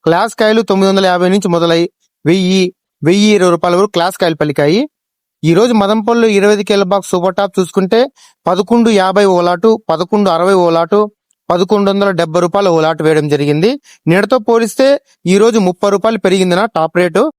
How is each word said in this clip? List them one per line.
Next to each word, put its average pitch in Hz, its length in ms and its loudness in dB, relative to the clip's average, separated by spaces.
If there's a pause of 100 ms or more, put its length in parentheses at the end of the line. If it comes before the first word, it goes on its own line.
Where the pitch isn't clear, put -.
క్లాస్ 185 360 -2
కాయలు 220 220 2
తొమ్మిది 196 280 0
వందల 190 160 0
యాభై 180 220 0
నుంచి 196 200 0
మొదలై 170 320 0 (440)
వెయ్యి, 185 380 0 (400)
వెయ్యి 196 320 2
ఇరవై 180 160 2
రూపాయల 175 260 0
వరకు 208 200 0
క్లాస్ 175 240 -2
కాయలు 165 220 -2
పలికాయి. 151 380 0 (640)
ఈ 165 100 2
రోజు 233 180 2
మదంపల్లిలో 220 560 0
ఇరవై 208 260 2
ఐదు 208 80 -4
కేజీల 202 300 0
బాక్స్ 196 180 -4
సూపర్ 180 280 -2
టాప్ 202 220 -4
చూసుకుంటే, 190 400 -2 (460)
పదకొండు 208 440 0
యాభై 190 340 2
ఓ 185 160 2
లాటు, 175 300 0 (200)
పదకొండు 180 400 -2
అరవై 175 340 0
ఓ 170 60 2
లాటు, 165 300 0 (500)
పదకొండు 196 400 0
వందల 196 200 0
డెబ్బై 170 300 -2
రూపాయలు 180 300 0
ఓ 165 100 2
లాటు 156 240 -2
వేయడం 151 240 0
జరిగింది. 147 440 0 (340)
నిన్నటితో 208 320 2
పోలిస్తే 233 500 0 (380)
ఈ 180 120 2
రోజు 220 200 2
ముప్పై 185 320 -2
రూపాయలు 214 280 -2
పెరిగిందినా 185 480 0
టాప్ 160 360 -4
రేటు. 180 220 0 (140)